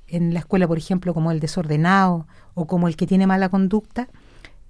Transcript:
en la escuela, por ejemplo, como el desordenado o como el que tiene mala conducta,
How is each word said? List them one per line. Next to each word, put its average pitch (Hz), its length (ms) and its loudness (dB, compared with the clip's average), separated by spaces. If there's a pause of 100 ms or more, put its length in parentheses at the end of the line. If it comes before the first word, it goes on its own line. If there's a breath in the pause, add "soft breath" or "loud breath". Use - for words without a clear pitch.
en 170 260 -2
la 175 60 -2
escuela, 185 280 0
por 160 100 0
ejemplo, 180 360 -2
como 165 180 0
el 160 80 -2
desordenado 165 880 0 (260 soft breath)
o 165 140 -6
como 175 220 0
el 160 80 -6
que 175 100 -2
tiene 190 180 4
mala 190 220 2
conducta, 196 640 -2 (600 soft breath)